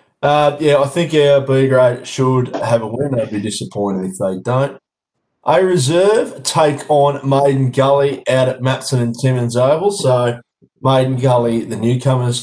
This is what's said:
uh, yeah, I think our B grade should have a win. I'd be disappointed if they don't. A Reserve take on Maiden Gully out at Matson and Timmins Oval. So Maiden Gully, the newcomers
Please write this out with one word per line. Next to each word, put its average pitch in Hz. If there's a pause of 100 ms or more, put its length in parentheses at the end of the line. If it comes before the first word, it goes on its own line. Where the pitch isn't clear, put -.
(220)
uh, 147
yeah, 147
I 139
think 156
our 143
B 135
grade 127
should 131
have 117
a 110
win. 131
I'd 107
be 104
disappointed 101
if -
they 92
don't. 131 (680)
A 165
Reserve 180
take 151 (100)
on 143
Maiden 135
Gully 139 (100)
out 131
at 127
Matson 127
and 117
Timmins 123
Oval. 156
So 123 (420)
Maiden 131
Gully, 120
the 107
newcomers 123